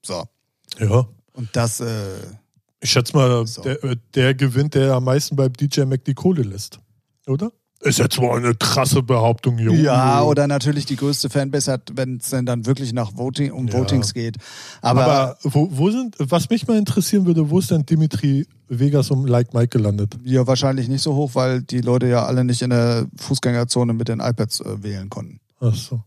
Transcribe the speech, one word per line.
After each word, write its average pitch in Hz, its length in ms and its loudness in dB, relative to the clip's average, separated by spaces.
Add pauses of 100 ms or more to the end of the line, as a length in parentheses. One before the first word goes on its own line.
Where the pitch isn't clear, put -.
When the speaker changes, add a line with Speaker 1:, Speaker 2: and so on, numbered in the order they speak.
Speaker 1:
So. 87 200 -8 (560)
Speaker 2:
Ja. 113 280 0 (260)
Speaker 1:
Und 120 200 -12
das, 117 260 -4
äh, 117 80 -8 (920)
Speaker 2:
Ich - 100 -4
schätze 127 260 2
mal, 123 300 4
Speaker 1:
so. 113 160 -12
Speaker 2:
der, 135 200 -6
äh, 127 120 -2 (180)
der 131 220 4
gewinnt, 135 400 0
der 135 180 4
am 127 120 0
meisten 139 300 0
beim 131 180 2
D 143 120 -2
J 139 240 0
Mac 131 160 -2
die 143 80 0
Kohle 175 300 2
lässt. 101 340 -8 (480)
Oder? 147 260 -2 (280)
Ist - 200 0
jetzt 120 200 0
mal 123 180 2
eine 120 160 2
krasse 135 480 0
Behauptung, 117 560 2
Junge. 113 240 4
Speaker 1:
Ja, 135 420 4
oder 143 240 4
natürlich 143 380 0
die 139 120 -4
größte 139 320 -2
Fanbase 139 420 -2
hat, 127 240 -6
wenn's 127 340 -6
denn 127 160 -2
dann 120 200 -2
wirklich 135 260 -2
nach 113 240 -4
Voting, 135 380 -4
um 131 140 -4
Speaker 2:
Ja. 110 100 -2
Speaker 1:
Votings 127 360 0
geht. 117 220 -6 (460)
Aber 127 240 4
Speaker 2:
Aber 135 380 2
wo, 147 280 2
wo 147 180 2
sind, 233 300 -4
was 170 300 0
mich - 180 0
mal 226 100 2
interessieren 202 480 2
würde, 160 240 2
wo 170 100 2
ist - 120 -2
denn 160 140 2
Dimitri 151 600 2 (220)
Vegas 139 440 2
und 135 160 0
Like 123 260 2
Mike 117 160 2
gelandet? 104 560 0
Speaker 1:
Ja, 127 220 2
wahrscheinlich 131 420 0
nicht 135 120 -2
so 147 140 -2
hoch, 143 200 0
weil 127 260 0
die 127 180 -4
Leute 123 280 2
ja 120 180 2
alle 127 180 0
nicht 123 180 0
in 123 100 0
der 120 360 2 (100)
Fußgängerzone 120 760 0
mit 113 160 -2
den 113 100 -4
iPads, 110 420 -4
äh, 101 220 -10
wählen 101 260 -8
konnten. - 300 -14 (220)
Speaker 2:
Ach 117 140 2
so. - 320 -8